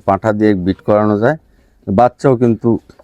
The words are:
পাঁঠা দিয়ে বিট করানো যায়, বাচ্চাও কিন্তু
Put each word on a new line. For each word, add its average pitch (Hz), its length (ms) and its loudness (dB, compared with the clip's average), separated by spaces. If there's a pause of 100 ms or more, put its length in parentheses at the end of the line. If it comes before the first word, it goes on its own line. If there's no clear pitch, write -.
পাঁঠা 98 240 0
দিয়ে 107 220 0
বিট 92 340 -4
করানো 107 300 2
যায়, 131 180 0 (500)
বাচ্চাও 123 500 0
কিন্তু 117 320 0 (360)